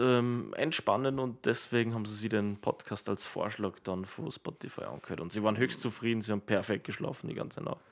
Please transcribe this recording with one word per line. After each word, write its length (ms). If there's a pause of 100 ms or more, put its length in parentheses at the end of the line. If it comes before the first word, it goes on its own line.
ähm, 520
entspannen 600
und 300
deswegen 480
haben 100
sie 80
sich 160
den 280
Podcast 520
als 160
Vorschlag 580
dann 220
von 260
Spotify 520
angehört. 380
Und 100
sie 100
waren 160
höchst 220
zufrieden, 420
sie 100
haben 100
perfekt 440
geschlafen 440
die 40
ganze 300
Nacht. 160 (120)